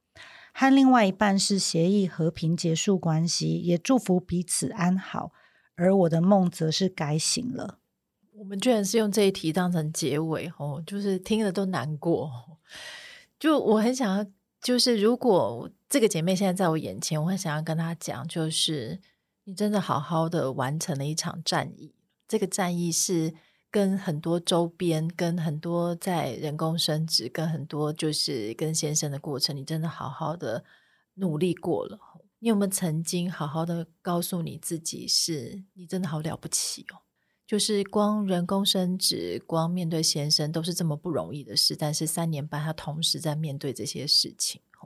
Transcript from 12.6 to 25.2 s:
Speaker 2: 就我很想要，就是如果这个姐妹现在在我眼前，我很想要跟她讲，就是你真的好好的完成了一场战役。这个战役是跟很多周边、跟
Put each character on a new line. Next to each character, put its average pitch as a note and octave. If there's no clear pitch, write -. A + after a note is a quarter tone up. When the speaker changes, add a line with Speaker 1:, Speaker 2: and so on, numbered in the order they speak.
Speaker 2:
就 D4
我 G#3+
很 A#3+
想 G#3+
要， G#3
就 B3
是 A#3+
如 G#3+
果 C#3+
这 C#4+
个 A3
姐 E3
妹 F#3
现 F#3+
在 F#3
在 F#3
我 D#3+
眼 G2+
前， D#3
我 E3
很 F#3+
想 D#3+
要 D#3
跟 D#3+
她 E3
讲， D3+
就 D#3+
是 D#3
你 G3
真 G#3
的 G#3
好 D3+
好 E3
的 D3+
完 C3+
成 D3
了 C#3
一 D3+
场 E3
战 C#3
役。 -
这 A3
个 F#3+
战 F3+
役 E3+
是 D#3+
跟 G3
很 E3
多 E3+
周 E3+
边、 E3
跟 F3